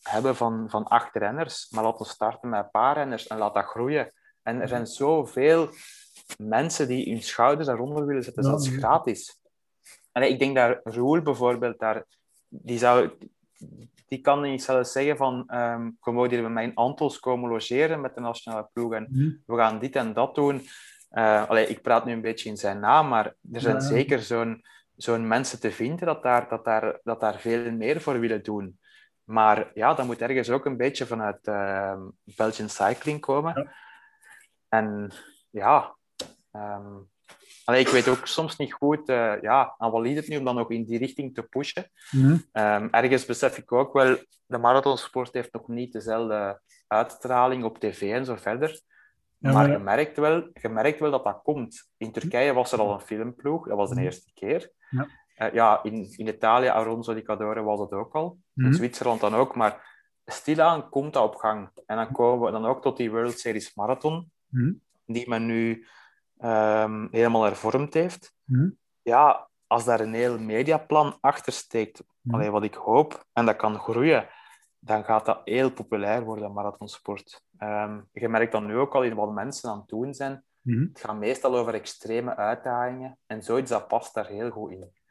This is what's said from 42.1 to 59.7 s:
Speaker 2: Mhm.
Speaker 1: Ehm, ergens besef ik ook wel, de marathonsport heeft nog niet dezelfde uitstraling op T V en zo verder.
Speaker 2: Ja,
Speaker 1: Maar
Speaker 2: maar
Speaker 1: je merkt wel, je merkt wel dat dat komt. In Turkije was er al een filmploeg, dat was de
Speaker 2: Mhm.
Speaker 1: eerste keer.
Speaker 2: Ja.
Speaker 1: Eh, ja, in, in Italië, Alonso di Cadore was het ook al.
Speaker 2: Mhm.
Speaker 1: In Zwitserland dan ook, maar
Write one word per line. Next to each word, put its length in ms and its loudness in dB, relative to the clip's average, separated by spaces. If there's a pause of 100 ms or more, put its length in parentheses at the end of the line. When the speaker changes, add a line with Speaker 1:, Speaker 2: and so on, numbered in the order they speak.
Speaker 2:
Mhm. 260 6 (140)
Speaker 1:
Ehm, 400 0
ergens 340 4
besef 320 0
ik 140 -12
ook 220 2
wel, 240 6 (280)
de 120 -6
marathonsport 760 2
heeft 200 -6
nog 140 -10
niet 260 -8
dezelfde 680 -4 (260)
uitstraling 760 2
op 140 -6
T 80 -8
V 160 -4
en 240 -2
zo 100 -6
verder. 460 -4 (580)
Speaker 2:
Ja, 120 0
Speaker 1:
Maar 160 6
Speaker 2:
maar 40 4
Speaker 1:
je 120 -2
merkt 340 0
wel, 360 2
je 160 -8
merkt 300 0
wel 120 0
dat 120 0
dat 200 -2
komt. 540 -6
In 140 -10
Turkije 420 0
was 180 0
er 80 2
al 140 2
een 60 -6
filmploeg, 680 -6
dat 100 -2
was 120 0
de 60 -4
Speaker 2:
Mhm. 80 0
Speaker 1:
eerste 300 -6
keer. 380 -4 (180)
Speaker 2:
Ja. 180 -2 (280)
Speaker 1:
Eh, 180 -4
ja, 300 6
in, 340 -8
in 100 -8
Italië, 400 4
Alonso 460 0
di 80 -8
Cadore 400 -4
was 180 -2
het 120 -6
ook 240 -6
al. 240 -6 (140)
Speaker 2:
Mhm. 140 2
Speaker 1:
In 60 6
Zwitserland 480 0
dan 140 2
ook, 200 2
maar 500 -2 (200)